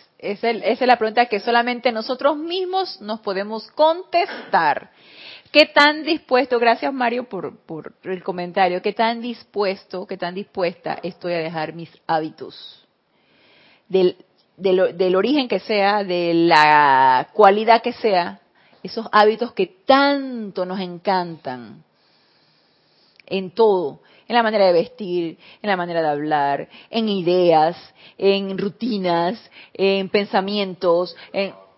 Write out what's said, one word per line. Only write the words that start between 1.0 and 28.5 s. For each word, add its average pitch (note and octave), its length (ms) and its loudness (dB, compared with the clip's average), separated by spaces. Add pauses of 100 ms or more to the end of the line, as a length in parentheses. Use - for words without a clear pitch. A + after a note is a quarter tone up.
que G3+ 120 -4
solamente A#3+ 520 -2
nosotros B3+ 460 -2
mismos F4+ 640 -6
nos G#3+ 180 -8
podemos G#3 540 -8
contestar. D#4+ 1160 0 (600)
¿Qué D#4 160 6
tan D4+ 360 4
dispuesto, C4 540 0
gracias A#3+ 340 0
Mario B3 340 -4
por, F3 300 -10
por - 380 -16 (100)
el F3+ 200 -8
comentario, F3+ 580 -2
qué G#3 120 -4
tan A#3 280 -2
dispuesto, G3+ 880 -6
qué F#3 100 -10
tan F3 160 -8
dispuesta F3+ 680 -6
estoy F3 300 -8
a E3+ 40 -4
dejar D#3+ 360 -6
mis E3 180 -16 (160)
hábitos - 720 -6 (1120)
del F#3 240 2 (460)
del F#3 180 2
o-, F3+ 140 0
del F3+ 220 0
origen B3 320 0
que G3+ 120 -2
sea, G3+ 440 0
de F3 300 -2
la D3 1000 6
cualidad G#3+ 480 6
que A#3+ 120 -6
sea, G3 480 -2 (420)
esos G#3 280 -12
hábitos G#3+ 420 2
que F#3 140 -2 (180)
tanto C4+ 800 0
nos F#3 140 -6
encantan, E3+ 1040 -6 (1400)
en F#3+ 260 -6
todo, F3+ 500 0 (260)
en A3+ 80 -2
la A#3 80 2
manera G#3+ 240 2
de F3+ 60 4
vestir, F3 640 -4 (240)
en G#3+ 80 -6
la F#3+ 80 0
manera F3 240 -4
de D#3+ 80 0
hablar, D3 600 -2 (200)
en A3 200 -2
ideas, F3 680 2 (420)
en G3 400 0